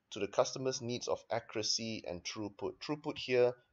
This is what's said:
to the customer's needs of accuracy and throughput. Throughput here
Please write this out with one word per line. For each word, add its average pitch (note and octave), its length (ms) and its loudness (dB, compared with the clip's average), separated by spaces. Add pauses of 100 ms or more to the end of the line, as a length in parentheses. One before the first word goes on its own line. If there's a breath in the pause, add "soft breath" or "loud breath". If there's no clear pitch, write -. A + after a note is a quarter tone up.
(100)
to - 80 -6
the G2+ 80 0
customer's C3 560 2
needs A#2 260 -4
of - 220 -2
accuracy A2+ 760 -2
and F2 180 -6
throughput. G#2 540 -4
Throughput D3+ 380 -6
here B2 380 4 (180 soft breath)